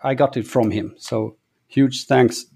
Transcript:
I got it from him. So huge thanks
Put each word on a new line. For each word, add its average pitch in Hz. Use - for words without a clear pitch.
I 135
got 139
it 110
from 110
him. 107
So 110
huge 135
thanks 127